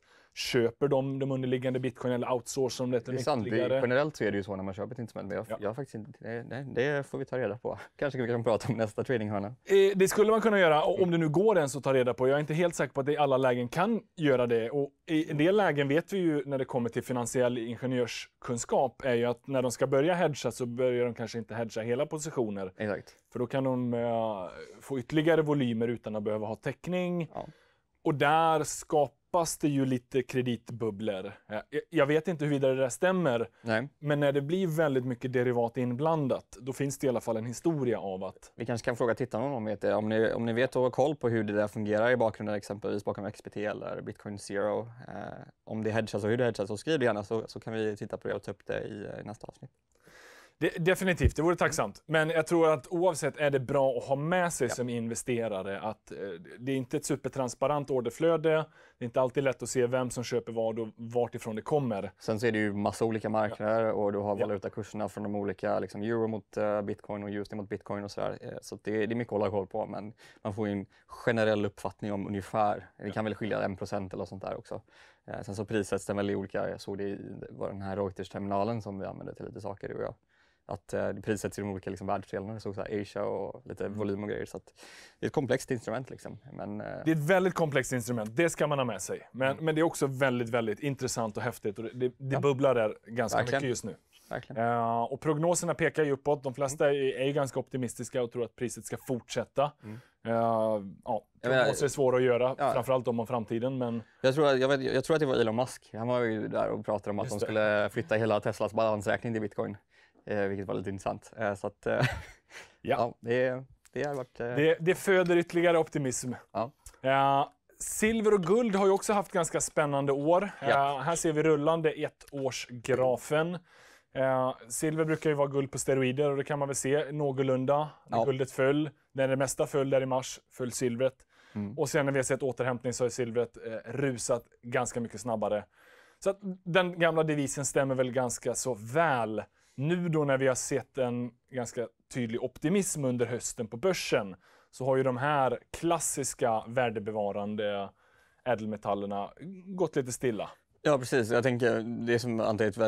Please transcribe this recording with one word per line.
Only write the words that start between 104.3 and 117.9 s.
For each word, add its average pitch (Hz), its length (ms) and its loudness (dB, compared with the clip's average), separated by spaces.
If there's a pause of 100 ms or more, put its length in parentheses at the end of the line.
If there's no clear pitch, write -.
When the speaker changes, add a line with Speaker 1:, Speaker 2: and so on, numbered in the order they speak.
Speaker 2:
tror 147 140 4
att, 135 120 6
jag 131 80 4
vet, 135 140 2 (120)
jag 131 100 2
tror 165 120 2
att 151 40 0
det 151 60 2
var 127 80 2
Elon 113 220 2
Musk. - 360 -4
Han 113 160 -4
var 123 120 2
ju 110 280 0
där 110 200 0
och 107 160 -4
pratade 104 260 -2
om 104 80 -2
att 101 60 -2
Speaker 1:
Just 123 100 -4
Speaker 2:
de 104 40 -2
Speaker 1:
det. 113 80 -2
Speaker 2:
skulle 104 460 2
flytta 110 220 -2
hela 107 260 4
Teslas 107 340 -2
balansräkning 110 580 0
till 110 100 -2
bitcoin. 104 340 -6 (500)
Eh, 104 160 -2
vilket 98 240 -2
var 104 80 -4
lite 101 160 -4
intressant. 101 460 -6
Eh, 104 180 -2
så 101 120 -6
att, - 200 -10
eh, 113 120 0
<laughs> - 840 -6
Speaker 1:
Ja. 104 160 0
Speaker 2:
ja, 117 220 0
det, 127 440 0 (280)
det 127 140 -4
har 143 80 -6
varit, 127 260 -10
eh, 120 140 -4
Speaker 1:
Det, 156 260 4
det 175 140 4
föder 185 420 4
ytterligare 170 420 4
optimism. 131 540 -2 (200)
Speaker 2:
Ja. 113 180 -2 (320)
Speaker 1:
Eh, 139 460 4 (300)
silver 220 560 2